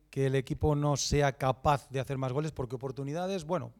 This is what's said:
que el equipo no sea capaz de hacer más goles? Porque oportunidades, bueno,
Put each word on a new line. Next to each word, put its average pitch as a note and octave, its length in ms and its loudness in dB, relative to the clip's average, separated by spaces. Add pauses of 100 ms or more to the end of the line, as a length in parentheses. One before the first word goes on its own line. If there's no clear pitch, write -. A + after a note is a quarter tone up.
que C3+ 180 0
el C3+ 100 2
equipo D3 400 2
no D3 200 2
sea C#3+ 400 2
capaz C#3 540 2
de C3 80 -4
hacer C3+ 180 -4
más C3 160 -2
goles? D3+ 200 -2
Porque B2+ 240 -6
oportunidades, C#3+ 680 -4
bueno, E3+ 360 -2